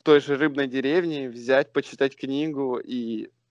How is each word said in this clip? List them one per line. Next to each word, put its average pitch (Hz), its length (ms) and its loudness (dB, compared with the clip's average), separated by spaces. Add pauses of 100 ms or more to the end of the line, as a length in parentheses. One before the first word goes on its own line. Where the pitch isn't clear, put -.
той 147 180 8
же 139 160 -2
Рыбной 139 300 0
деревне, 139 600 -2
взять, 123 440 0
почитать 135 440 -2
книгу. 139 600 -4
И 113 500 -8 (220)